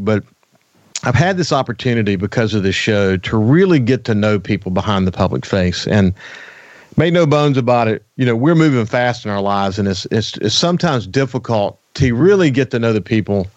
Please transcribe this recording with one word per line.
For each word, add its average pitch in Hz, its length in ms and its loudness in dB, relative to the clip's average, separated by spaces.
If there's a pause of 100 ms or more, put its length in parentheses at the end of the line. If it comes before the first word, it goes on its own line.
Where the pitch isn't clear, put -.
but 104 200 0 (800)
I've 123 100 0
had 180 240 2
this 165 140 -2
opportunity 117 640 -2
because 104 400 -2
of 98 80 0
this 95 120 0
show 101 420 0
to 110 200 -4
really 156 420 4
get 123 260 0
to 113 100 -2
know 104 240 0
people 92 320 -4
behind 95 340 0
the 92 60 0
public 90 340 -2
face. 90 400 -2
And 95 300 2 (800)
make 165 180 2
no 170 140 4
bones 147 300 2
about 120 300 2
it, - 160 -2 (120)
you 135 100 -2
know, 117 100 2
we're 147 200 2
moving 143 320 2
fast 123 360 -2
in 107 60 -6
our 101 120 -2
lives, 98 360 0
and 101 100 -2
it's, 95 220 -4
it's, - 280 -2
it's - 180 -4
sometimes 170 500 0
difficult 117 720 -2 (180)
to 131 180 0
really 160 380 4
get 127 180 0
to 120 100 -2
know 113 140 2
the 107 80 0
people 101 560 -2